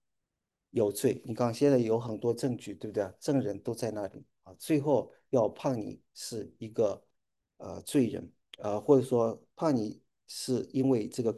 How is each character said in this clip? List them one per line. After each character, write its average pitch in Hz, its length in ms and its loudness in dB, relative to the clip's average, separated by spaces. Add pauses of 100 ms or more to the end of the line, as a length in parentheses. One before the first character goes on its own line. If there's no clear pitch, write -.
(720)
有 104 220 0
罪。 - 320 0
你 120 100 -8
看 117 200 0
现 143 160 4
在 131 80 6
有 113 200 2
很 117 200 -6
多 120 160 0
证 123 220 -2
据， 101 180 -12
对 110 160 -12
不 98 40 -16
对 107 100 0
啊？ 92 160 -8
证 139 200 0
人 101 220 -4
都 117 120 -4
在 113 180 -4
那 104 160 -6
里 - 180 -16 (160)
啊， 92 160 -20
最 156 220 0
后 131 300 2 (260)
要 107 120 4
判 123 320 -4
你 104 220 -10 (120)
是 - 440 -12
一 113 100 -10
个， 107 360 0 (540)
呃， 90 240 -12
罪 131 240 2
人， 87 260 -8 (260)
呃， 104 220 -2
或 139 180 6
者 127 80 2
说 117 340 0 (140)
判 156 220 0
你 107 260 -4 (240)
是 - 460 -4
因 135 160 2
为 117 200 2
这 - 140 -6
个 113 160 2